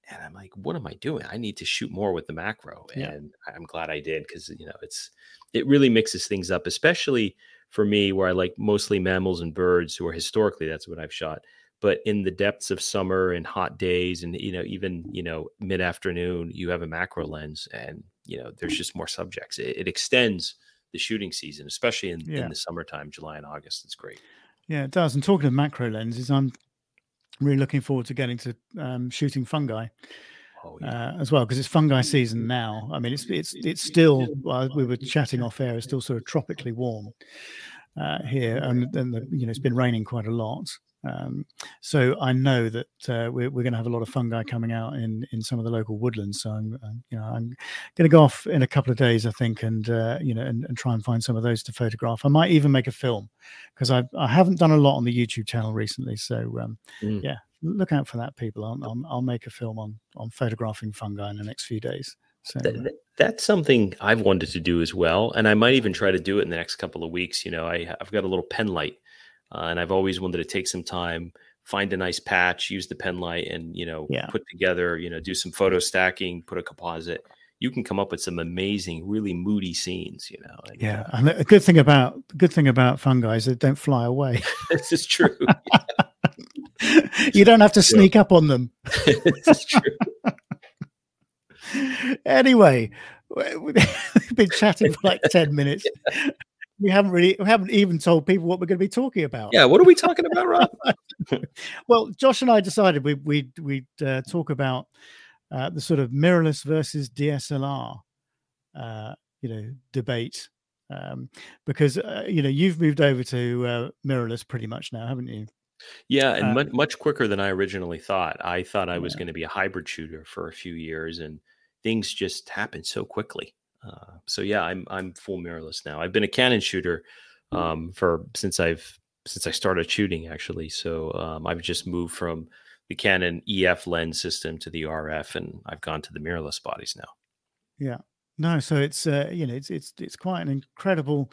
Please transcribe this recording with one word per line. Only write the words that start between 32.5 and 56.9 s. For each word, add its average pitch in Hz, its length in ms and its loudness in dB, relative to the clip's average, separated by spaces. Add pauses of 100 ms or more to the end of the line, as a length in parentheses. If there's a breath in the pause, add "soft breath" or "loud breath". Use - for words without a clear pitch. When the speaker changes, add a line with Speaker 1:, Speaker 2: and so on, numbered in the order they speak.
Speaker 2:
I 151 60 -6
mean, 120 160 -4
it's, 143 160 -8
it's, 165 240 -4
it's 151 300 -6
still, 147 460 6 (120)
well, 131 340 -4
we 139 80 0
were 123 140 -2
chatting 127 460 -2
off 117 180 -8
air, 120 160 -4
it's 117 80 -10
still 131 160 -6
sort 123 160 -6
of 113 80 -10
tropically 139 460 -6
warm, 113 420 -8 (840 loud breath)
uh, - 280 -6
here, 120 340 -4
and, 123 380 -4
and 123 180 -4
the, 117 180 -8
you 131 140 -4
know, 113 60 -6
it's 113 80 -10
been 127 160 -2
raining 120 280 0
quite 110 220 -6
a 113 60 -6
lot. 117 360 -6 (360)
Um, 50 420 -10 (340 loud breath)
so 131 400 2
I 131 140 0
know 127 360 2
that, 117 180 -8 (200)
uh, 117 240 -4
we're, 127 200 -4
we're 123 120 -4
gonna 120 140 -2
have 113 80 -6
a 120 60 -4
lot 117 100 -4
of 110 80 -8
fungi 117 340 -4
coming 117 280 -6
out 113 240 -6
in, 113 360 -6
in 113 100 -6
some 117 180 -4
of 113 40 -6
the 117 80 -4
local 110 280 -4
woodlands. 107 420 -4
So 110 80 -8
I'm, 110 340 -8
I'm, 110 280 -14
you 120 80 -8
know, 107 40 -8
I'm 117 320 -8 (400 loud breath)
gonna 165 140 6
go 156 140 12
off - 240 4
in 139 160 2
a 127 40 2
couple 131 240 0
of 110 60 -2
days, 117 280 4
I 113 60 0
think, 113 320 -2
and, 110 260 -2
uh, 113 320 0
you 131 120 -2
know, 113 80 -4
and, 127 240 -4
and 127 100 -8
try 120 200 -2
and 110 100 -4
find 117 180 0
some 117 140 -2
of 113 60 -2
those 117 200 0
to - 80 -12
photograph. 113 540 -4
I 139 40 4
might 160 220 6
even 147 200 6
make 131 160 2
a 127 40 -6
film 107 380 -4 (460 loud breath)
'cause 131 160 0
I, 127 120 4 (140)
I 151 100 0
haven't 175 320 4
done 160 120 6
a 156 60 8
lot 139 200 6
on 120 80 0
the 120 100 0
YouTube 117 320 -2
channel 110 240 -4
recently. 110 460 -6
So, 117 420 -6
um, 113 180 -8 (240 loud breath)